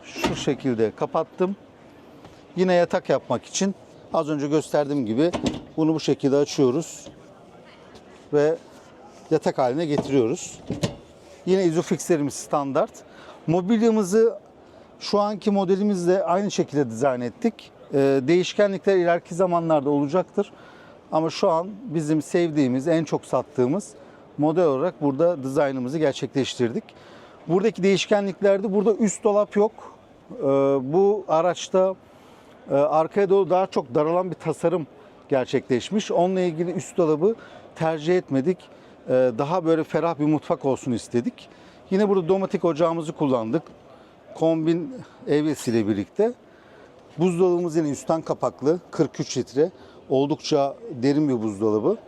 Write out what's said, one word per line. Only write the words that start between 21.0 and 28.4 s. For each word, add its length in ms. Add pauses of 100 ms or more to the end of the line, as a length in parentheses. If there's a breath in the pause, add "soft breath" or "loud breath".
Ama 180
şu 200
an 180 (140)
bizim 400
sevdiğimiz, 680
en 160
çok 200
sattığımız 680 (440 loud breath)
model 260
olarak 380
burada 400
dizaynımızı 560
gerçekleştirdik. 840 (640 loud breath)
Buradaki 340
değişkenliklerde 880